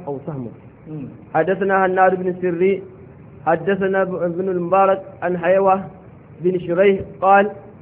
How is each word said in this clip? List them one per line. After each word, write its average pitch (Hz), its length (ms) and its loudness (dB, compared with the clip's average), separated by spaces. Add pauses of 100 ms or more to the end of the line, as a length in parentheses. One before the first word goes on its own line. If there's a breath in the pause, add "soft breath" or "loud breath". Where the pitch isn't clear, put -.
أو 139 180 -8
سهمه." 131 240 -10 (840)
حدثنا 190 520 0
هناد 185 260 4 (100)
بن 180 200 -4
سري، 180 400 0 (640)
حدثنا 190 580 0
ب-، 180 180 -6
ابن 175 260 -4
المبارك 190 520 2 (220)
عن 180 160 -2
حيوة 190 420 2 (600)
بن 180 180 0
شريح 180 420 2 (200)
قال: 202 300 4 (320)